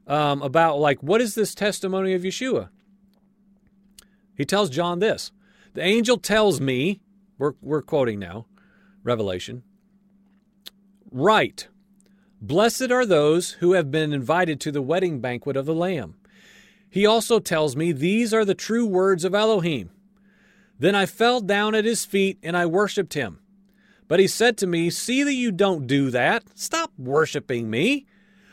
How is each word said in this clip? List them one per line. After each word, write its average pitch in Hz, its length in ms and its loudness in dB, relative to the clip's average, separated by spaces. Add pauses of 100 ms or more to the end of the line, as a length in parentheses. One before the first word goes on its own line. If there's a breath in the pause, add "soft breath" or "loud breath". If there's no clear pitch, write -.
um, 147 340 0
about, 147 380 2
like, 147 240 2
what 180 180 2
is 226 140 -2
this 214 200 -2
testimony 190 600 -2
of 180 80 -2
Yeshua? 185 480 -4 (1600 soft breath)
He 139 120 -6
tells 196 240 0
John 175 300 -4
this. 202 320 -2 (420 soft breath)
"The - 80 -8
angel 220 340 2
tells 202 460 2
me," 135 400 -2 (340)
we're, 139 240 -2
we're 143 220 -4
quoting 120 360 -2
now, 98 280 -12 (580 soft breath)
Revelation, 113 580 -4 (1500)
"'Write, 156 580 0 (720 soft breath)
blessed 214 500 0
are 247 160 2
those 160 460 2
who 175 200 2
have 170 180 0
been 151 220 -2
invited 147 480 0
to 156 120 -6
the 143 100 -2
wedding 160 380 -2
banquet 123 360 -6
of 135 100 -4
the 160 80 -2
Lamb.' 160 400 -4 (760 soft breath)
He 196 140 2
also 220 340 4
tells 156 380 0
me, 165 160 0
'These 202 400 0
are 220 120 4
the 196 100 2
true 226 320 -2
words 185 380 2
of 185 100 -2
Elohim.' 170 560 0 (920 soft breath)
Then 196 140 2
I 196 120 2
fell 240 340 0
down 208 340 0
at 214 100 2
his 226 200 -2
feet 196 360 0
and 170 160 -4
I 175 100 2
worshiped 196 480 -2
him. 110 260 -6 (680 soft breath)
But 170 140 4
he 190 80 6
said 226 300 0
to 202 80 -2
me, 170 240 0
'See 247 320 -2
that 285 120 0
you 247 160 -2
don't 180 360 0
do 139 240 2
that. 147 340 0 (100)
Stop - 440 -4
worshiping 131 720 -2
me, 220 360 0 (460 soft breath)